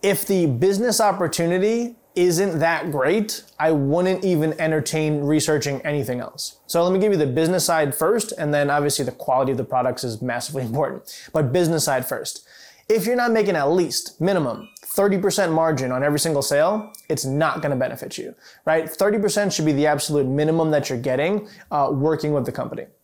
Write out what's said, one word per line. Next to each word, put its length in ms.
if 240
the 180
business 560
opportunity 960
isn't 420
that 340
great, 520
I 140
wouldn't 500
even 380
entertain 640
researching 640
anything 340
else. 460
So 180
let 80
me 60
give 140
you 60
the 80
business 380
side 300
first, 420
and 160
then 160
obviously 380
the 60
quality 400
of 40
the 80
products 400
is 160
massively 420
<laughs> 80
important, 600
but 180
business 340
side 200
first. 420
If 160
you're 100
not 140
making 260
at 140
least 500
minimum 480
thirty 320
percent 360
margin 400
on 100
every 160
single 240
sale, 500
it's 160
not 380
gonna 140
benefit 420
you, 160
right? 240
Thirty 280
percent 340
should 120
be 80
the 140
absolute 400
minimum 460
that 180
you're 80
getting, 500
uh, 200
working 440
with 100
the 80
company. 340